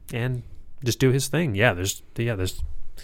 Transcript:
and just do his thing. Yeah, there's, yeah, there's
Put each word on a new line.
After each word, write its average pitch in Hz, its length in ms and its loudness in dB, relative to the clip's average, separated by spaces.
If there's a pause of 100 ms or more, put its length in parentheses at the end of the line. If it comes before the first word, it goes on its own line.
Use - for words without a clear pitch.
(140)
and 123 280 -2 (400)
just 120 160 0
do 131 120 8
his 135 180 2
thing. 151 260 2
Yeah, 98 200 4
there's, 92 280 -4 (140)
yeah, 117 200 0
there's 92 260 -2 (420)